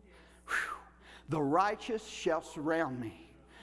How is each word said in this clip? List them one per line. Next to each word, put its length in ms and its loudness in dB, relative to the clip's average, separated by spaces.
Whew. 300 -2
The 120 2
righteous 640 2
shall 360 0
surround 580 0
me, 300 -8